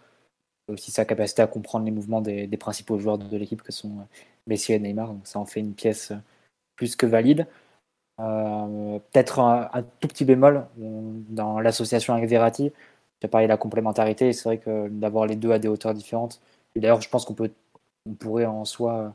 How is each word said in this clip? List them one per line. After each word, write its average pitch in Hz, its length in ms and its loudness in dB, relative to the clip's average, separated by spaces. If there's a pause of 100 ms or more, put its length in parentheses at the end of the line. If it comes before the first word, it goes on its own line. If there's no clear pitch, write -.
(680)
Et 107 40 -8
aussi - 180 -12
sa 110 160 0
capacité 107 340 0
à 110 60 8
comprendre 110 400 -4
les 110 40 -2
mouvements 110 300 -2
des, 101 260 -6
des 104 120 -6
principaux 107 400 -6
joueurs 107 180 0
de 101 200 -8
l'équipe 104 260 -6
que - 100 -16
sont, 104 260 -12
euh, 101 60 -16 (420)
Messi 110 280 0
et 107 40 2
Neymar. 104 300 -4
Donc 101 180 -14
ça - 120 -10
en 104 80 -6
fait - 120 -8
une 104 160 -6
pièce, - 360 -2
euh, 104 60 -8 (600)
plus 120 180 -4
que - 120 4
valide. 123 420 4 (720)
Euh, 107 760 -4 (120)
peut-être 131 300 2
un, 120 320 4
un 123 100 -4
tout - 240 -8
petit 143 200 -2
bémol, 135 420 6 (100)
euh, 110 340 -10 (180)
dans 110 280 -2
l'association 113 540 2
avec 117 160 0
Verratti. 117 420 4 (500)
Tu - 60 -6
as - 20 -4
parlé 110 180 6
de 110 40 4
la 110 60 6
complémentarité, 110 720 0
et 123 60 4
c'est - 120 -6
vrai 113 120 0
que 107 300 -4
d'avoir 107 360 -2
les 107 120 -2
deux 113 160 2
à 113 60 4
des 110 100 0
hauteurs 107 260 -2
différentes. 117 480 -8 (320)
Et 113 60 -2
d'ailleurs, 110 200 6
je - 80 -12
pense 120 160 -2
qu'on 110 100 -10
peut, 110 160 -4 (540)
on 110 80 -12
pourrait 113 320 -2
en 107 220 -4
soi, 117 280 -4
euh, 110 200 -6